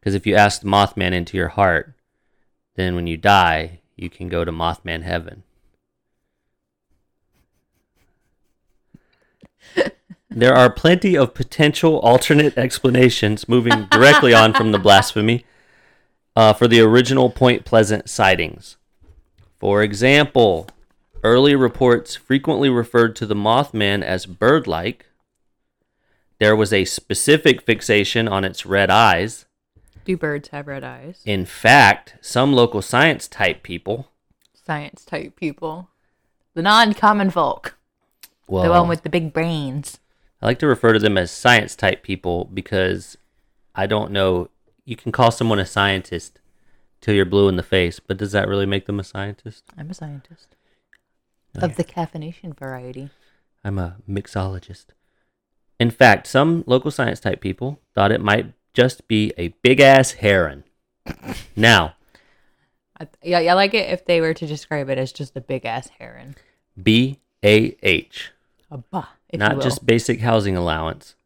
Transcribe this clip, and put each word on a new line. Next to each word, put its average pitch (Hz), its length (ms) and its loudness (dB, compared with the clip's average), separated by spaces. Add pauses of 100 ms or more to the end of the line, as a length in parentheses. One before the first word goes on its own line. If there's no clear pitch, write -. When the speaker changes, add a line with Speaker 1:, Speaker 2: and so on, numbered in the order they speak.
Speaker 1:
'Cause 98 120 -4
if 98 120 -4
you 101 80 0
ask 101 260 2
the 101 60 -12
Mothman 98 460 0
into 87 240 -6
your 82 120 -4
heart, 90 460 -2 (800)
then 92 220 -4
when 87 100 -6
you 82 100 -6
die, 82 640 0 (160)
you 87 140 -14
can 87 180 -16
go 85 160 -4
to 85 80 -8
Mothman 82 500 -8
heaven. 85 400 -10 (4000)
<laughs> - 160 -2 (420)
There 123 220 4
are 127 160 6
plenty 180 460 2
of 131 180 0
potential 151 680 0
alternate 139 560 4
explanations, 123 920 0
moving 117 420 0
directly 120 420 6
on 110 220 6
from 110 160 2
the 104 80 2
Speaker 2:
<laughs> 95 80 0
Speaker 1:
blasphemy, 104 580 4 (920)
uh, 110 160 6
for 120 160 2
the 117 120 6
original 123 500 4
Point 123 340 0
Pleasant 107 440 0
sightings. 90 680 -2 (840)
For 101 240 0
example, 113 840 2 (560)
early 131 320 4
reports 123 580 0
frequently 139 560 -2
referred 117 460 0
to 113 100 -8
the 104 80 -4
Mothman 104 720 -2
as 90 220 -6
bird-like. 104 800 -2 (1300)
There 107 160 4
was 107 180 0
a 95 120 0
specific - 800 0
fixation 110 680 -2
on 98 160 -2
its 92 200 -8
red 98 240 0
eyes. 98 580 2 (580)
Speaker 2:
Do 185 120 -6
birds 147 340 -8
have 143 180 -16
red 139 160 -14
eyes? 127 420 -20
Speaker 1:
In 98 180 -4
fact, 113 760 2
some 139 320 -2
local 117 300 2
science 143 440 -2
type - 380 -6
people. 104 440 -10 (460)
Speaker 2:
Science 147 500 -14
type 160 300 -14
people. 165 560 -12 (640)
The 165 80 -8
non-common 208 680 2
folk. - 460 -4 (720)
Speaker 1:
Well, 92 160 -4
Speaker 2:
The 170 80 0
one 175 180 2
with 165 140 -4
the 160 80 -10
big 160 220 -4
brains. 147 640 -6 (440)
Speaker 1:
I 107 40 -4
like 123 140 -2
to 156 60 -2
refer 117 280 2
to 110 40 2
them 104 200 0
as 87 120 -4
science 117 460 0
type - 260 -2
people 90 440 -6
because 92 720 -6 (560)
I 98 120 -4
don't 104 240 -4
know. 95 380 -2 (380)
You 117 100 -14
can - 160 -10
call 117 180 2
someone 113 280 -2
a 92 80 -4
scientist 98 760 -6 (600)
till 107 120 -2
you're 98 120 2
blue 98 220 2
in 92 80 0
the 85 60 -4
face, 90 380 -4
but - 160 -8
does 101 160 -10
that 101 160 -2
really 98 160 -2
make 98 220 -4
them 101 120 -8
a 98 60 -10
scientist? 101 600 -14 (120)
Speaker 2:
I'm 156 140 -18
a 180 40 -14
scientist. 147 600 -20 (1000)
Speaker 1:
Okay. 185 120 -6
Speaker 2:
Of 156 100 -6
the 170 80 -4
caffeination 165 760 -14
variety. 131 520 -16 (520)
Speaker 1:
I'm 98 160 -8
a 87 180 -10 (120)
mixologist. 98 800 -10 (920)
In 120 100 0
fact, 117 360 2
some 160 400 -2
local 131 240 -2
science 120 280 -6
type - 220 -6
people 120 400 -10 (140)
thought 101 180 0
it - 80 -2
might 104 320 -2 (220)
just 127 340 -2
be 107 300 -2
a 87 100 -8 (140)
big-ass 135 500 6
heron. 85 500 0 (440)
<coughs> - 80 -14 (420)
Now, 101 380 2 (1040)
Speaker 2:
I 160 60 -16
th-, - 180 -20
yeah, 175 180 -2
yeah, 170 120 0
I - 20 4
like 196 200 0
it 196 160 -4
if 180 140 -8
they 170 160 0
were 160 140 -2
to 160 120 -12
describe 147 440 -10
it 135 80 -4
as 131 120 -6
just - 260 -16
a 131 40 -12
big-ass 123 480 -10 (100)
heron. 120 380 -20 (440)
Speaker 1:
B 120 380 0 (240)
A 110 400 2
H. - 480 -4 (400)
Speaker 2:
A 143 80 -18
ba, 160 300 -12 (220)
if - 100 -10
Speaker 1:
Not 107 120 0
Speaker 2:
you 135 40 -4
will. 135 80 -6
Speaker 1:
just 127 220 -4
basic 117 340 -2
housing 110 360 0
allowance. 80 680 -6